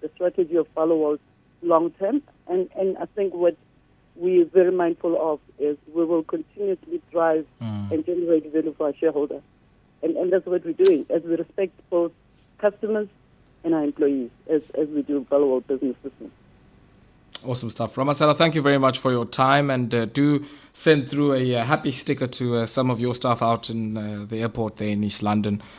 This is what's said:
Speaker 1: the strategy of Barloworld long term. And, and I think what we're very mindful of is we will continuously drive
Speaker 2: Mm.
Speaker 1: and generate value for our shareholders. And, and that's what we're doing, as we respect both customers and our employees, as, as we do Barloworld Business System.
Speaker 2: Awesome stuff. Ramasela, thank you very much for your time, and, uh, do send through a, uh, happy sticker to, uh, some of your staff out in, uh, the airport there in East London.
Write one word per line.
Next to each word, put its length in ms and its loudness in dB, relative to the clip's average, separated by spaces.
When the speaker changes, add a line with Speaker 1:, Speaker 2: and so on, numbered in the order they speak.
Speaker 1:
the 140 -8
strategy 420 0
of 180 0
Barloworld 440 0
long 300 2
term. 300 -2
And, 300 -2
and 200 -2
I 80 -8
think 280 -4
what 220 2
we're 300 4
very 260 4
mindful 480 0
of 200 -2
is 180 -2
we 100 0
will 200 0
continuously 840 -6
drive 360 0
Speaker 2:
Mm. 300 -6
Speaker 1:
and 140 -2
generate 460 0
value 260 -2
for 100 -2
our 80 -4
shareholders. 460 -2
And, 140 -2
and 140 -2
that's 140 2
what 200 -2
we're 80 -4
doing, 360 4
as 140 -2
we 120 -4
respect 380 -6
both 220 0
customers 500 -2
and 100 0
our 100 0
employees, 460 0
as, 120 2
as 160 0
we 140 -2
do 280 -4
Barloworld 360 2
Business 360 -2
System. 280 -16
Speaker 2:
Awesome 260 -6
stuff. 240 -6
Ramasela, 400 2
thank 200 2
you 60 0
very 160 4
much 220 2
for 120 0
your 140 0
time, 440 2
and, 240 -2
uh, 120 0
do 400 0
send 360 2
through 240 2
a, 220 0
uh, 80 0
happy 280 -2
sticker 360 -4
to, 300 -2
uh, 80 0
some 240 0
of 100 -2
your 160 -2
staff 260 0
out 280 0
in, 260 -6
uh, 320 -8
the 140 -6
airport 340 -4
there 140 -4
in 160 0
East 180 -4
London. 380 0